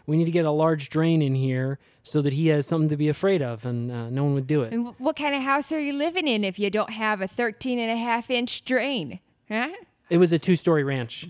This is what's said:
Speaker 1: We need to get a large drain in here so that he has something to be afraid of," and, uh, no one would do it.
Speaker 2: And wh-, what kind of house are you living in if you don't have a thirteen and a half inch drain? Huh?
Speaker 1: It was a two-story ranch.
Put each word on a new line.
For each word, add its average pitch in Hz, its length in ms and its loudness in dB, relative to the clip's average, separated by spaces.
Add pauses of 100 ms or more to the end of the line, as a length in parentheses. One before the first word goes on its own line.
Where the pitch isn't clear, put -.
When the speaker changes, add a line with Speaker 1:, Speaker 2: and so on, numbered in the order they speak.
Speaker 1:
We 156 100 2
need 165 80 4
to 165 60 0
get 170 140 2
a 151 60 2
large 156 380 2
drain 160 320 4
in 135 140 2
here 131 420 -2 (240)
so - 220 -2
that 139 100 2
he 160 140 2
has 147 180 4
something 156 240 2
to 147 80 0
be 151 120 2
afraid 180 340 2
of," 117 200 -6
and, 120 280 -4
uh, 117 180 -6
no 135 140 -2
one 143 100 2
would 135 140 -2
do 147 160 2
it. 113 100 -6
Speaker 2:
And 240 140 -2
wh-, 233 120 -16
what 277 180 -2
kind 285 180 -2
of 269 80 -4
house 277 280 0
are 311 80 -2
you 285 140 -4
living 330 340 -2
in 220 160 0
if 190 140 -4
you 202 140 -2
don't 214 180 -2
have 220 320 -4
a 190 60 -4
thirteen 240 500 -4
and 226 140 -2
a 233 40 -2
half 233 360 -2
inch 240 340 -2
drain? 233 540 -2 (280)
Huh? 233 220 -4 (400)
Speaker 1:
It 170 80 4
was 175 160 6
a 160 60 4
two-story 165 440 2
ranch. 135 460 -6